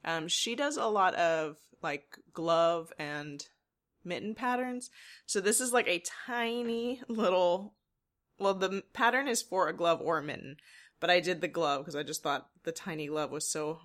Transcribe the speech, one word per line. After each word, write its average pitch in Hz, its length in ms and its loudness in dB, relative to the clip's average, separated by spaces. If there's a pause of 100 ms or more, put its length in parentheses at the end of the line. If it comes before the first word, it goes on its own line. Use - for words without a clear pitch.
Um, 165 240 -4
she 233 260 -2
does 285 220 0
a 226 100 0
lot 202 280 4
of, 160 440 2 (240)
like, 147 340 -6 (160)
glove 165 640 2
and 147 480 -8 (580)
mitten 190 300 -6
patterns. 247 560 -2 (360)
So 202 140 -2
this 208 200 4
is, 254 120 -2
like, 240 140 4
a 170 160 0 (240)
tiny 240 840 -2
little, 185 640 2 (640)
well, 196 160 2
the 190 140 0
m-, 196 140 -4 (100)
pattern 254 360 2
is 240 140 0
for 180 260 0
a 165 80 -4
glove 170 240 2
or 160 180 0
a 143 40 -4
mitten, 143 340 -10 (420)
but 170 120 2
I 180 100 6
did 165 200 0
the 175 80 -2
glove 143 360 0
'cause 151 120 -8
I 151 60 -4
just 143 200 -8
thought 143 260 -4 (160)
the 165 80 -4
tiny 156 360 -8
glove 151 220 -2
was 147 160 -6
so 156 380 -4